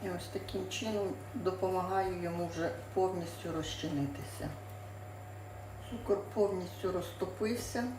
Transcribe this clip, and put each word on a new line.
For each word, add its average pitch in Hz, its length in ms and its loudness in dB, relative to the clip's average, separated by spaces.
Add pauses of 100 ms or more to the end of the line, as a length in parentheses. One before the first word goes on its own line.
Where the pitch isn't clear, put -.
І 190 120 0
ось 170 160 -4
таким 190 360 -2
чином 208 440 0 (200)
допомагаю 185 880 2
йому 170 240 2
вже 165 240 2 (220)
повністю 185 640 2
розчинитися. 151 920 0 (1400)
Цукор 208 280 2 (160)
повністю 190 580 2
розтопився 214 920 0 (160)